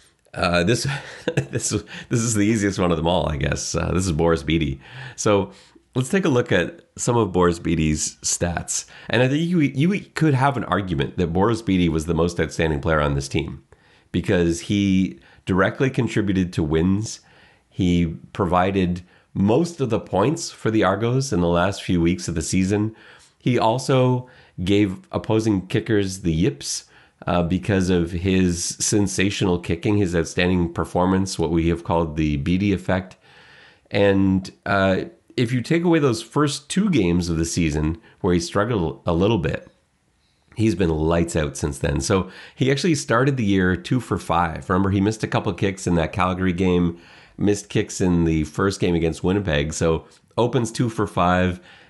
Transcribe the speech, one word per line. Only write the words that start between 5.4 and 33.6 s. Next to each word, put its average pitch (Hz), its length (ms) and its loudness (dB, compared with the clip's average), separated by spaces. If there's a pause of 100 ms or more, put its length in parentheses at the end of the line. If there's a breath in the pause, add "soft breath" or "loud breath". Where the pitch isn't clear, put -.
let's 131 120 -2
take 190 160 0
a 185 40 2
look 123 240 2
at 90 300 0 (140)
some 120 200 0
of 104 160 2
Boris 87 260 4
Bede's 78 600 0
stats. - 640 -4 (240 loud breath)
And 120 140 2
I 127 60 2
think 147 140 0
you, 170 160 0
you 143 420 0 (140)
could 156 200 2
have 131 220 0
an 110 80 -4
argument 90 520 -2
that 85 160 0
Boris 110 300 2
Bede 90 280 2
was 78 160 -2
the 85 80 0
most 85 240 0
outstanding 78 420 -2
player 78 200 2
on 73 140 0
this 69 140 -4
team - 360 -6 (480 soft breath)
because 87 480 2
he 98 580 2 (280 soft breath)
directly 101 440 2
contributed 98 640 0
to 95 100 -2
wins. 90 580 0 (480 soft breath)
He 87 460 0 (180)
provided 90 720 0 (300 soft breath)
most 127 480 0
of 123 100 -2
the 104 100 0
points 110 500 -2
for - 220 -4
the 110 100 2
Argos 117 500 0
in 90 80 2
the 85 60 2
last 87 380 0
few 90 160 2
weeks 87 260 0
of 90 80 -6
the 82 80 -2
season. 104 540 0 (420 loud breath)
He 123 180 0
also 127 720 2 (360 loud breath)
gave 101 480 2
opposing 104 560 0
kickers 101 540 -2
the 87 100 0
yips, 98 540 -2 (420 soft breath)
uh, 87 160 0
because 92 460 0
of 87 200 2
his 92 540 0 (160)
sensational 98 800 0
kicking, 104 380 -2
his 90 180 0
outstanding 90 560 0
performance, 92 640 0
what 80 120 -2
we 82 180 2
have 85 160 -2
called 85 320 -2
the 76 220 0
Beede 92 360 0
effect. 92 420 -4 (760 loud breath)